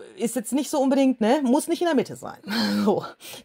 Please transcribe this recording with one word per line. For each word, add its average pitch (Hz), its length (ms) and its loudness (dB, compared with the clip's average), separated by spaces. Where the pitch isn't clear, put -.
ist 226 200 -4
jetzt 233 160 -4
nicht 269 180 -2
so 302 100 0
unbedingt, 269 400 4
ne, 240 220 4
muss 269 260 2
nicht 330 120 -2
in 349 60 0
der 330 80 2
Mitte 208 220 0
sein. - 280 -14
<laughs> 208 400 -2
So. 202 200 2